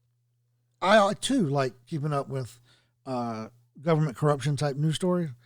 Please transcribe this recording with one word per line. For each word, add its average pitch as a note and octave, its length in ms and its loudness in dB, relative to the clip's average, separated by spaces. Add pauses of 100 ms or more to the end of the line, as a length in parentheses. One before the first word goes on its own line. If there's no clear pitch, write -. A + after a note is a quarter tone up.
(800)
I, G3+ 260 6
I G3+ 60 0
too B3 340 0
like C3+ 260 0 (140)
keeping D3+ 260 -4
up C#3 160 -2
with, C3 300 -8 (460)
uh, A#2 420 -6 (340)
government D3+ 360 0
corruption D3 380 0
type C#3+ 200 -2
news D3+ 200 0
stories, F3+ 340 0 (160)